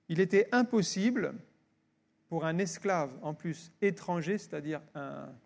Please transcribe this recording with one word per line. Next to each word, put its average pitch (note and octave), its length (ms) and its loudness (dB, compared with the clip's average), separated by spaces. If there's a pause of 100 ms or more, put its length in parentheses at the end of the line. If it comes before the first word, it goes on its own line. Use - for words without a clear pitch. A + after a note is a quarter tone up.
Il E3 100 0
était G3 320 4
impossible A3+ 840 2 (960)
pour D#3+ 180 -2
un D#3+ 140 0
esclave, F3 520 0 (100)
en D3+ 120 -4
plus D#3 380 -8 (100)
étranger, F#3 560 0
c'est-à-dire D3+ 440 -6 (140)
un, C#3 340 -10 (160)